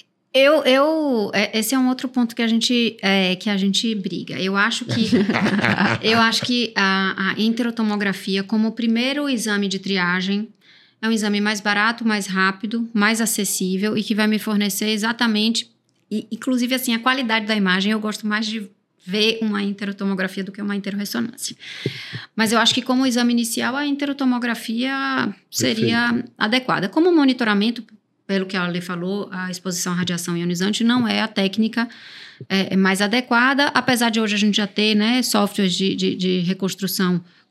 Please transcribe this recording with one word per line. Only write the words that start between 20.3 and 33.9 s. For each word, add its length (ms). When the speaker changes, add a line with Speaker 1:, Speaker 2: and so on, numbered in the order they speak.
Speaker 1:
do 80
que 80
uma 160
enteroressonância. 800
Mas 160
eu 60
acho 160
que 80
como 240
exame 260
inicial, 420
a 120
enterotomografia 1500
seria 580
Speaker 2:
Perfeito. 280
Speaker 1:
adequada. 520
Como 260
monitoramento, 680
pelo 180
que 120
a 80
Ale 180
falou, 500
a 180
exposição 440
à 20
radiação 400
ionizante 480
não 240
é 140
a 60
técnica, 600
é, 260
é 20
mais 240
adequada, 680
apesar 420